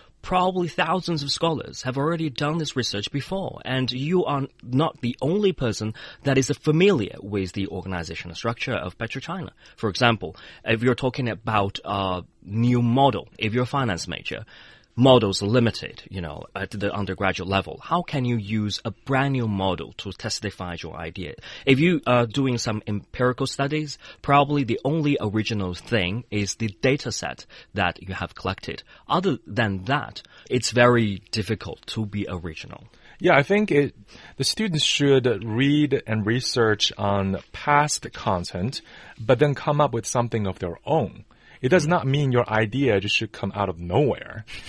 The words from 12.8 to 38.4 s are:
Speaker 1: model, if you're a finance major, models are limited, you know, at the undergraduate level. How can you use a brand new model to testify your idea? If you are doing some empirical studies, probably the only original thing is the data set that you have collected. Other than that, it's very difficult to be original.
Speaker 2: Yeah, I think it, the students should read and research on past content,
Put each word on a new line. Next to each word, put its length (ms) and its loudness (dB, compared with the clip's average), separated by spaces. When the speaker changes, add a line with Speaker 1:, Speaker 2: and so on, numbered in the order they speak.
Speaker 1:
model, 460 4
if 160 -2
you're 80 2
a 40 -2
finance 420 -2
major, 360 -8
models 460 6
are 40 0
limited, 640 0
you 120 -8
know, 220 -10
at 160 -8
the 220 -4
undergraduate 560 -4
level. 340 -2
How 200 0
can 220 -4
you 120 0
use 480 -2
a 60 -4
brand 420 -2
new 140 0
model 520 -2
to 140 -10
testify 720 -8
your 140 -12
idea? 380 -10
If 120 6
you 280 4
are 200 4
doing 320 0
some 280 -4
empirical 600 -2
studies, 520 -4
probably 420 4
the 200 -2
only 360 2
original 540 -2
thing 560 -2
is 240 -2
the 140 -4
data 320 0
set 320 -8
that 280 -2
you 120 -10
have 200 -8
collected. 480 -6
Other 400 2
than 380 -2
that, 380 -4
it's 220 -2
very 600 4
difficult 580 -6
to 180 -4
be 220 -6
original. 560 -10
Speaker 2:
Yeah, 180 6
I 60 8
think 280 2
it, 240 4
the 80 -4
students 400 0
should 420 4
read 640 2
and 200 0
research 720 2
on 400 0
past 600 0
content, 720 -2